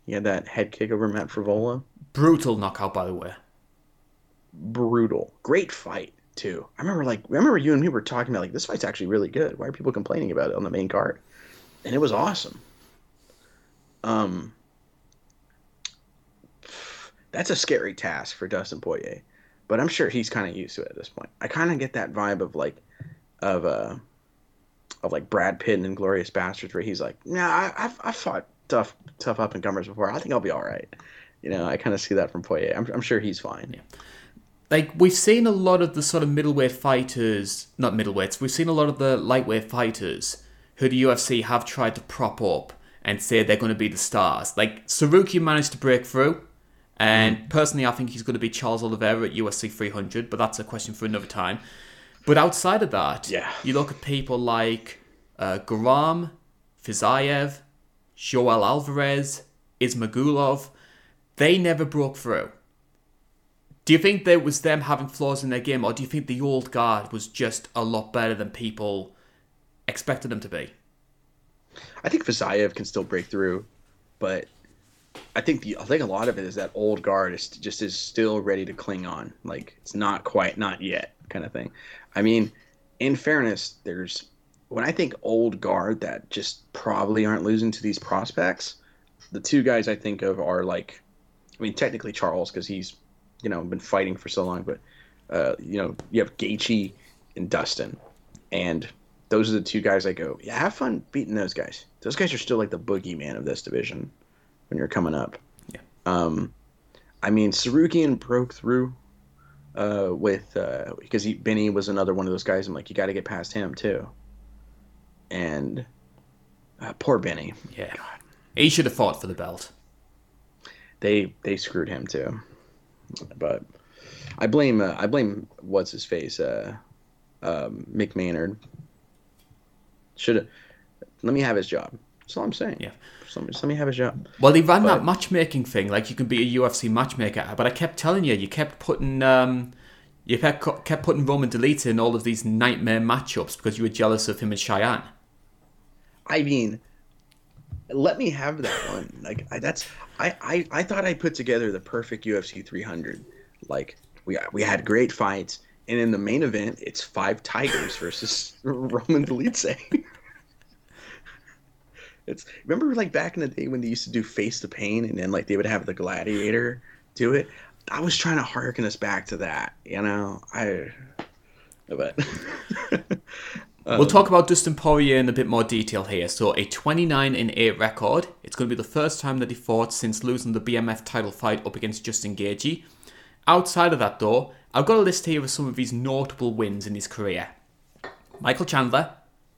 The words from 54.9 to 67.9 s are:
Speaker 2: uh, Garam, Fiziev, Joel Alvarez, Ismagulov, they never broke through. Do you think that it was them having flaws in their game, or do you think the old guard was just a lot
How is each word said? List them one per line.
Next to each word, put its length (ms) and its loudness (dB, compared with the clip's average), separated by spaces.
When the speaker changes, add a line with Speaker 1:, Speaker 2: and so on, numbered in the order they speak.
Speaker 2:
uh, 280 -2
Garam, 640 2
Fiziev, 800 0
Joel 500 4
Alvarez, 800 0
Ismagulov, 880 2
they 240 6
never 260 2
broke 320 -2
through. 340 -2
Do 60 6
you 80 10
think 240 4
that 80 8
it 140 8
was 160 0
them 200 2
having 280 -2
flaws 340 -2
in 60 -2
their 100 0
game, 240 0
or 80 2
do 120 -4
you 40 -8
think 200 -6
the 120 -4
old 320 0
guard 400 0
was 160 -8
just 480 -4
a 80 0
lot 300 -2